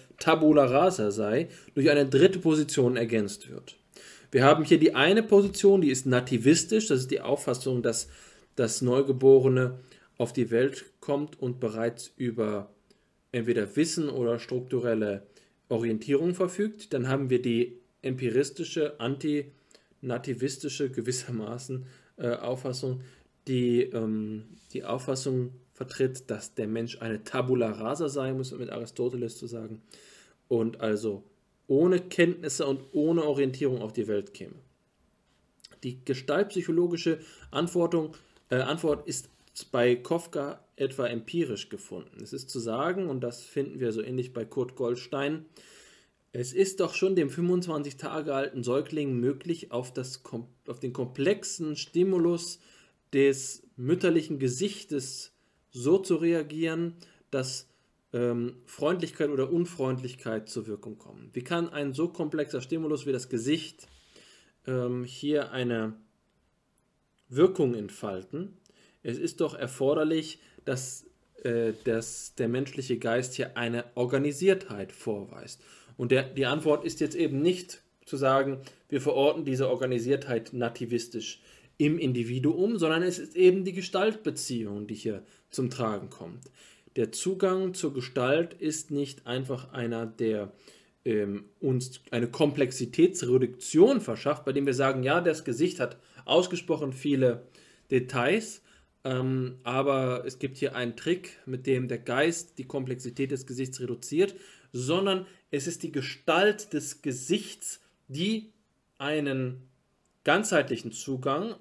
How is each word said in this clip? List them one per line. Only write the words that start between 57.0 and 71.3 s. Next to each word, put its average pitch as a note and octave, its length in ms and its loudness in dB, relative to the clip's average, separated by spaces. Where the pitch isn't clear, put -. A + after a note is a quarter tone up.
dass, C3 380 -4
ähm, A#2+ 500 -2
Freundlichkeit E3 640 -2
oder C3+ 240 -2
Unfreundlichkeit B2+ 960 -4
zur G#2+ 180 -8
Wirkung G#2+ 300 -10
kommen. - 380 -20
Wie B2 100 -8
kann E3+ 240 -2
ein C#3+ 240 -6
so D#3 160 -2
komplexer D3+ 540 -4
Stimulus D3+ 440 -4
wie C#3 60 0
das B2 160 -4
Gesicht, C3+ 580 -4
ähm, B2 380 -2
hier C#3+ 480 -4
eine A#2 420 -2
Wirkung C#3 460 4
entfalten? G#2 800 -8
Es A#2 160 -6
ist - 240 -4
doch D3+ 120 -2
erforderlich, D#3 840 -2
dass, - 400 -6